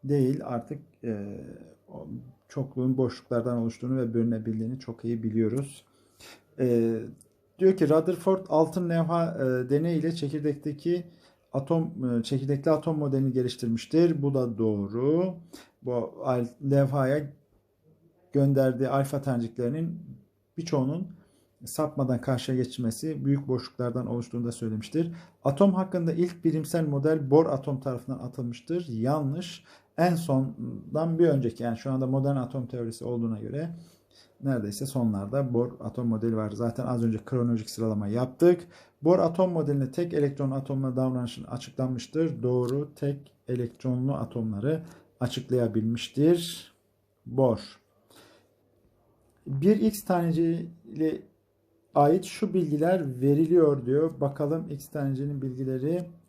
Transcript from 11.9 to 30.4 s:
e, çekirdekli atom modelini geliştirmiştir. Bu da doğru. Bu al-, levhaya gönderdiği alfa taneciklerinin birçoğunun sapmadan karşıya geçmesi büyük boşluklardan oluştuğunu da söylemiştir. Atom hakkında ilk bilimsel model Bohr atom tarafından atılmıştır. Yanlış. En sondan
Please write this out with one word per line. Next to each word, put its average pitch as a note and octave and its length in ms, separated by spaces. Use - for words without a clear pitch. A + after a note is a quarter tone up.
e, A#2+ 180
çekirdekli C#3 480
atom D#3 280
modelini C3+ 340
geliştirmiştir. B2+ 920
Bu C#3 120
da A#2+ 240
doğru. A#2 760
Bu B2 320
al-, B2 460
levhaya C#3 640
gönderdiği C3+ 560
alfa C#3 340
taneciklerinin C3 800
birçoğunun D#3+ 520
sapmadan C3+ 560
karşıya B2+ 380
geçmesi B2+ 680
büyük C#3 240
boşluklardan B2 580
oluştuğunu A#2+ 380
da A#2 80
söylemiştir. A#2 600
Atom F#3 300
hakkında F3+ 380
ilk F3 320
bilimsel D#3+ 440
model C#3+ 420
Bohr D#3 160
atom C#3 340
tarafından B2+ 380
atılmıştır. B2+ 720
Yanlış. C#3 760
En F3 160
sondan C3+ 1040